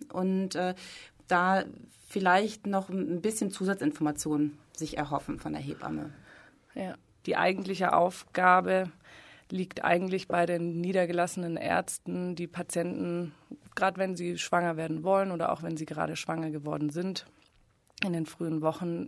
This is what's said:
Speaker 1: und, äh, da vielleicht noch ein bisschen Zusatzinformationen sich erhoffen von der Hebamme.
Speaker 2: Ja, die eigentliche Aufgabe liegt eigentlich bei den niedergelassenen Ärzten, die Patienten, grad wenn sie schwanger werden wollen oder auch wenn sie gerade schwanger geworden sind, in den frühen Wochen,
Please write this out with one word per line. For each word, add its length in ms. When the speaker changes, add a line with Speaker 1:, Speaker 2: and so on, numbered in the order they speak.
Speaker 1:
und, 440
äh, 180
da 360
vielleicht 580
noch 240
ein 320
bisschen 300
Zusatzinformationen 1080
sich 220
erhoffen 420
von 140
der 80
Hebamme. 480
Speaker 2:
Ja, 220
die 120
eigentliche 560
Aufgabe 960
liegt 320
eigentlich 440
bei 180
den 340
niedergelassenen 800
Ärzten, 800
die 120
Patienten, 840
grad 220
wenn 180
sie 220
schwanger 400
werden 260
wollen 280
oder 200
auch 120
wenn 120
sie 100
gerade 300
schwanger 360
geworden 400
sind, 340
in 100
den 140
frühen 340
Wochen, 460